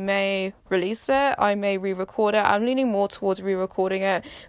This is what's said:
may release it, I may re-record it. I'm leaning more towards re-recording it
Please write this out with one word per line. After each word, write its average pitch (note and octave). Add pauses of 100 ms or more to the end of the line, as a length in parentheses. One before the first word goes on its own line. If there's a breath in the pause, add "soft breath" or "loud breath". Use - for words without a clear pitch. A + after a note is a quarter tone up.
may G3 (160)
release F#3+
it, C4+
I G3+
may G3+
re-record G3
it. G#3+
I'm G#3
leaning C4
more G3
towards G3
re-recording F#3+
it F#3+ (220 loud breath)